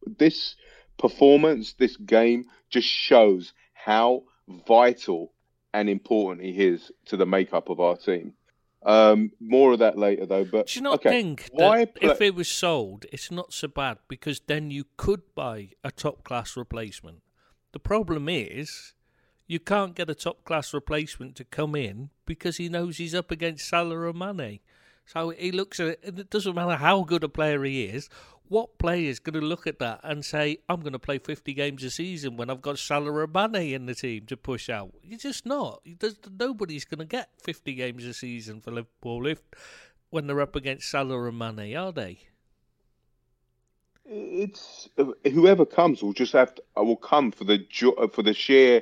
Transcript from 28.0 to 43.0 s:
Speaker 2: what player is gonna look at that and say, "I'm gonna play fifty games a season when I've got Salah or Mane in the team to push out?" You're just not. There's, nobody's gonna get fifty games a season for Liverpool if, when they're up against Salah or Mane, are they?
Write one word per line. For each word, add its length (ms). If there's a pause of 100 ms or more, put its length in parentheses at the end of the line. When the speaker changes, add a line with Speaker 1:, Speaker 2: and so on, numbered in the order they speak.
Speaker 2:
what 300
player 320
is 100
gonna 200
look 260
at 140
that 240
and 220
say, 320 (100)
"I'm 140
gonna 180
play 200
fifty 340
games 320
a 40
season 460
when 140
I've 120
got 180
Salah 340
or 120
Mane 480
in 120
the 100
team 300
to 100
push 340
out?" 320
You're 180
just 260
not. 360 (180)
There's, 200 (180)
nobody's 460
gonna 220
get 240 (120)
fifty 320
games 300
a 100
season 460
for 120
Liverpool 540
if, 140 (720)
when 180
they're 140
up 160
against 320
Salah 280
or 140
Mane, 460
are 160
they? 260 (1900)